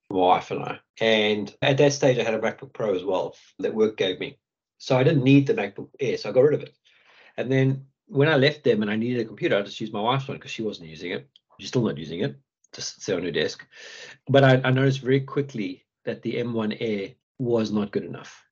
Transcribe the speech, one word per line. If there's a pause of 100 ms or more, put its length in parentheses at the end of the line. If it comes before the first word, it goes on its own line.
my
wife
and
I. (220)
And
at
that
stage,
I
had
a
MacBook
Pro
as
well (220)
that
work
gave
me. (380)
So
I
didn't
need
the
MacBook (120)
Air,
so
I
got
rid
of
it. (640)
And
then (220)
when
I
left
them
and
I
needed
a
computer,
I
just
used
my
wife's
one
'cause
she
wasn't
using
it. (320)
She's
still
not
using
it, (380)
just
sits
on
her
desk. (600)
But
I,
I
noticed
very
quickly (180)
that
the
M
one
Air (280)
was
not
good
enough,